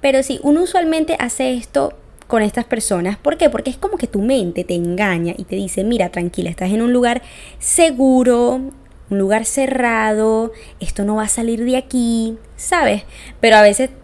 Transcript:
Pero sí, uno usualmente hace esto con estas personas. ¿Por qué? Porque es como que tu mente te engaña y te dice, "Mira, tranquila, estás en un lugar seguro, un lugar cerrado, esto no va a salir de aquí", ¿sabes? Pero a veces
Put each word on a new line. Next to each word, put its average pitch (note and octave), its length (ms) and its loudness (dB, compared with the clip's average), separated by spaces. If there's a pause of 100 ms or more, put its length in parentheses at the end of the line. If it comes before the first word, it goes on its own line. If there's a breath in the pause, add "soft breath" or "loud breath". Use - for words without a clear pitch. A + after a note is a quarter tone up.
Pero C4+ 200 2
sí, C4+ 220 -4
uno D4 180 4
usualmente D#4+ 560 0
hace B3+ 380 -4
esto - 400 -4 (320)
con A3 160 2
estas A3 220 -2
personas. G#3 520 -2
¿Por D#4 200 -2
qué? D#4 120 4
Porque - 200 -4
es B3 80 -10
como G#4+ 200 -4
que A#3+ 100 -4
tu G3 140 -4
mente G3+ 420 0
te F3 120 -4
engaña F3 640 -2
y F3+ 80 -12
te F#3+ 100 -8
dice, F#3+ 280 -4
"Mira, G#3 260 0
tranquila, F3 400 -4
estás F#3 220 -4
en A3 100 0
un A#3+ 120 0
lugar B3 280 0 (380 loud breath)
seguro, B3+ 1000 2 (480)
un G3 80 -2
lugar G#3 280 0
cerrado, A3+ 1040 0 (280 loud breath)
esto G3 260 -4
no G#3 100 0
va G#3+ 80 -2
a G#3+ 60 -4
salir A3+ 340 -2
de B3+ 140 0
aquí", A#3 600 -2 (200)
¿sabes? C4+ 460 0 (360 loud breath)
Pero A3 160 6
a G#3+ 60 10
veces G#3 280 6 (140)